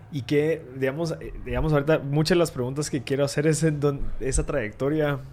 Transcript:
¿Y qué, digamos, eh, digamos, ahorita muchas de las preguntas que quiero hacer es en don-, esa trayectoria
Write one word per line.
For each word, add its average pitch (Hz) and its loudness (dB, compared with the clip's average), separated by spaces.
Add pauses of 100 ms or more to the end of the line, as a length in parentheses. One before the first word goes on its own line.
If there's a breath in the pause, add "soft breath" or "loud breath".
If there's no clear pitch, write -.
(120)
¿Y 143 -4
qué, 151 2 (120)
digamos, 139 -2
eh, 113 -12 (120)
digamos, 131 0
ahorita 147 4
muchas 151 2
de 175 6
las 165 2
preguntas 139 -4
que 131 -4
quiero 139 0
hacer 147 0
es 156 2
en 151 2
don-, 139 0 (180)
esa 131 0
trayectoria 143 0 (140)